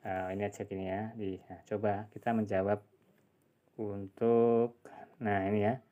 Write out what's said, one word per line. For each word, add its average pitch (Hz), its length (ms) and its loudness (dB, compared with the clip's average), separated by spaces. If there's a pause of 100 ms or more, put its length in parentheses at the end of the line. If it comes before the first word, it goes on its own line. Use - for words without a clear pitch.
eh, 92 320 -4
ini 101 80 -2
aja 101 240 -6
gini 95 200 -6
ya. 110 280 -4
Di, 98 320 -6
nah, - 200 -16
coba 104 440 -2
kita 113 200 -4
menjawab 104 480 2 (960)
untuk, 117 1040 2 (400)
nah, 101 320 0
ini 107 160 2
ya. 120 80 2 (160)